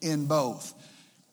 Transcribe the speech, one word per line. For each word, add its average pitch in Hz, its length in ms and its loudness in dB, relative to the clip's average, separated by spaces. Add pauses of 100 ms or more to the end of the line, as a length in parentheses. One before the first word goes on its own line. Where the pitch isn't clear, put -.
in 151 260 0
both. 143 480 0 (580)